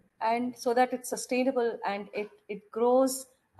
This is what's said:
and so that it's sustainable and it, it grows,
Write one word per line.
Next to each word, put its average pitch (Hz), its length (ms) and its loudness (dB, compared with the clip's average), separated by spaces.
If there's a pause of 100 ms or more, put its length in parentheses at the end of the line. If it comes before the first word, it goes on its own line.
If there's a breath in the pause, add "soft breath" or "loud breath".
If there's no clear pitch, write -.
(200)
and 240 360 -2
so 233 180 0
that 254 180 4
it's 254 160 -8
sustainable 247 800 0
and 202 260 -4
it, 208 160 -6 (200)
it 202 240 -12
grows, 254 540 2 (340)